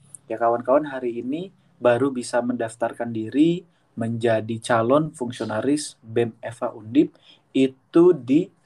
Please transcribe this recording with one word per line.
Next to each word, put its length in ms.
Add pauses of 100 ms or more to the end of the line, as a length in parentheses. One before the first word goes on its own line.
(260)
ya 80
kawan-kawan 560
hari 320
ini 320 (240)
baru 320
bisa 320
mendaftarkan 720
diri 480 (320)
menjadi 640
calon 560
fungsionaris 880
bem 400
F 240
H 80
undip 400 (400)
itu 560
di 400 (140)